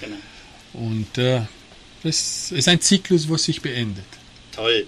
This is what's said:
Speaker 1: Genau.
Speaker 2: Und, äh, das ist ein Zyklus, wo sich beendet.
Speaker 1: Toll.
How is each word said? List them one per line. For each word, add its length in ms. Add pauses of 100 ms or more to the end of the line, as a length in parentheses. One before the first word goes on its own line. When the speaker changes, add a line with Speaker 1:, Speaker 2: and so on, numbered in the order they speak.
Speaker 1:
Genau. 160 (560)
Speaker 2:
Und, 440
äh, 240 (640)
das 480
ist 160
ein 140
Zyklus, 480
wo 80
sich 240
beendet. 420 (500)
Speaker 1:
Toll. 340